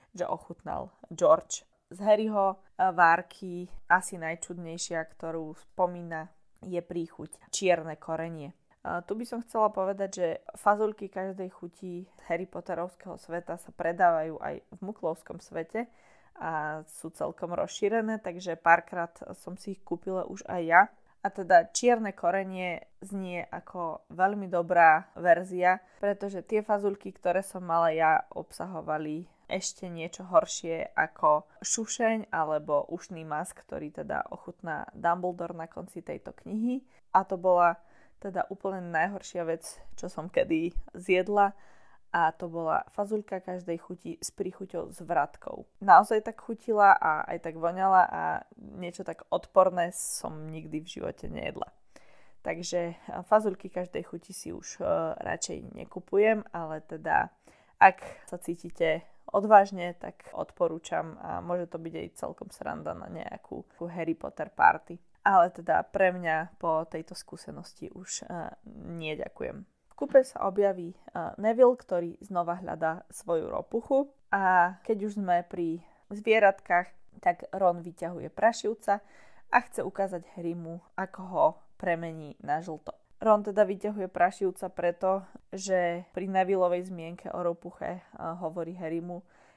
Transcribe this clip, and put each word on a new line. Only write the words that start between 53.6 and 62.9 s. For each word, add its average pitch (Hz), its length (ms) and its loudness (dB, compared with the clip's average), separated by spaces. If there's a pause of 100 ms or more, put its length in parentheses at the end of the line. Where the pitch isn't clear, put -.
každej 180 400 -8
chuti - 240 -14
si - 240 -12
už, - 240 -14
e, 190 80 -4 (320)
radšej - 560 -8
nekupujem, 208 800 0
ale 156 320 -10
teda 160 480 0 (480)
ak - 480 4
sa 180 80 -8
cítite 170 640 -4 (320)
odvážne, 196 640 6
tak - 400 -16
odporúčam 165 800 -4
a 170 240 -8
môže 175 240 -4
to 165 160 -12
byť 165 160 -10
aj 170 160 -10
celkom - 400 -12
sranda - 400 -8